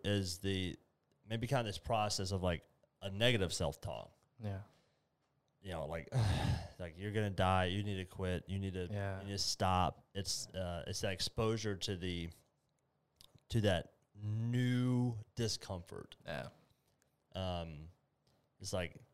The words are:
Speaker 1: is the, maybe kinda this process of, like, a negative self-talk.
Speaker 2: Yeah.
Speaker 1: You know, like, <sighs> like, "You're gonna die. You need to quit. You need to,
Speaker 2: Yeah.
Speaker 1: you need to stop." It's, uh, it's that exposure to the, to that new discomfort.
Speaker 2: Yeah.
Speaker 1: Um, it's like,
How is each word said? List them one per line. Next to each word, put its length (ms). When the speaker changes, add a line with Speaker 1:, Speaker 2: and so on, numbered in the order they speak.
Speaker 1:
is 340
the, 380
maybe 180
kinda 180
this 140
process 540
of, 100
like, 200
a 80
negative 420
self-talk. 580
Speaker 2:
Yeah. 160
Speaker 1:
You 120
know, 140
like, 220
<sighs> 360
like, 160
"You're 160
gonna 180
die. 360
You 160
need 140
to 80
quit. 420
You 120
need 160
to, 160
Speaker 2:
Yeah. 300
Speaker 1:
you 60
need 60
to 60
stop." 640
It's, 400
uh, 320
it's 160
that 100
exposure 640
to 200
the, 320
to 120
that 300
new 920
discomfort. 800
Speaker 2:
Yeah. 200
Speaker 1:
Um, 540
it's 120
like, 240